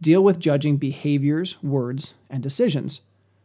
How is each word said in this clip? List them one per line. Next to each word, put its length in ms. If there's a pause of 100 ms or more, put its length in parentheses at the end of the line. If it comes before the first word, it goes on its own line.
deal 200
with 200
judging 340
behaviors, 880
words, 520 (140)
and 140
decisions. 560 (460)